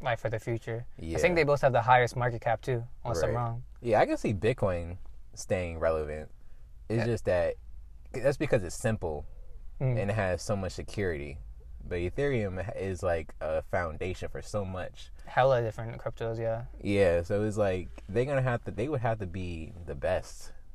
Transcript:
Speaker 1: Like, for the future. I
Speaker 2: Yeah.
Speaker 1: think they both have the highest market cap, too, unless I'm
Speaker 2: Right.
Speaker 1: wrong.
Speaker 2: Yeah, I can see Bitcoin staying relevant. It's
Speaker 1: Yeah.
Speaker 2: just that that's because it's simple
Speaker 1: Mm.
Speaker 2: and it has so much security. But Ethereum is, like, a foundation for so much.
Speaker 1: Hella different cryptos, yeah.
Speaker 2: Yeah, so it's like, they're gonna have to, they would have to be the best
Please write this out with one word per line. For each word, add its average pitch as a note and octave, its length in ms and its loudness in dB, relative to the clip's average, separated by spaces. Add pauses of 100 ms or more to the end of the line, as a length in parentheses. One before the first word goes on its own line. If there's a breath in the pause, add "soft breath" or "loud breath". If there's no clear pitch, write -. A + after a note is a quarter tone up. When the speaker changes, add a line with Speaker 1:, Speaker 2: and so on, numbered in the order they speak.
Speaker 1:
Like, A#2+ 180 0
for A2+ 120 -2
the A2+ 80 -2
future. A#2 480 -4 (120)
I - 60 -10
Speaker 2:
Yeah. D#3+ 140 -2
Speaker 1:
think E3 180 4
they D#3 80 6
both C#3+ 180 4
have C3+ 100 6
the A#2+ 100 4
highest B2 340 6
market A#2+ 240 0
cap, A2+ 220 0
too, A#2 220 0 (200)
unless A#2+ 180 0
I'm - 80 4
Speaker 2:
Right. A#2 60 2
Speaker 1:
wrong. A#2+ 260 -2 (180)
Speaker 2:
Yeah, A2+ 200 6
I F#3 60 8
can D4+ 100 0
see E3+ 160 0
Bitcoin F2+ 640 2 (380)
staying F2 440 -2
relevant. D#2 520 0 (580)
It's A#2 120 2
Speaker 1:
Yeah. A2 60 0
Speaker 2:
just A2+ 200 0
that F2 300 4 (560)
that's C3+ 260 2
because C3+ 260 4
it's D#2+ 120 -6
simple F2 500 -2 (540)
Speaker 1:
Mm. B2+ 200 2
Speaker 2:
and G2+ 100 0
it G2+ 40 2
has F#2 260 2
so A2 160 0
much F#2 160 -2
security. D2+ 640 -2 (480)
But F2+ 120 -4
Ethereum G2 640 0 (120)
is, F#2 260 -4
like, E2+ 380 0
a D#2 220 0
foundation E2+ 680 -2
for - 100 -6
so G#2 240 -4
much. - 460 -6 (160)
Speaker 1:
Hella C3 360 6
different A2+ 380 -4
cryptos, A2+ 380 -4
yeah. A2+ 260 0 (160)
Speaker 2:
Yeah, F#2+ 420 6
so G2+ 200 0
it's G#2+ 160 0
like, F#2 300 2 (200)
they're A2 160 2
gonna C#3 160 2
have B2 240 0
to, - 60 -6
they A#2 180 -2
would C#3 120 0
have A2+ 180 2
to G2 80 -4
be E2+ 480 -6 (100)
the D2 100 -6
best D#2+ 580 -2 (220)